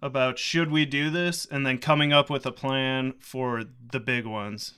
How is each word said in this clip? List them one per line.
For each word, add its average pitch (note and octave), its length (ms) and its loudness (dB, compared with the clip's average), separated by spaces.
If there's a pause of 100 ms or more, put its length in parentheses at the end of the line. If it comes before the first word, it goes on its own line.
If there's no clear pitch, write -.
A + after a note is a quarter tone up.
about C3 380 0
should E3 320 0
we D#3 140 4
do C#3+ 240 0
this, E3+ 360 -2
and C#3 200 -2
then C3 140 0
coming D3 340 4
up C#3+ 160 6
with C#3 160 -2
a B2+ 60 -2
plan C3 680 -2
for B2 440 -4 (280)
the C3+ 80 -4
big A#2+ 260 -2
ones. G#2 520 -8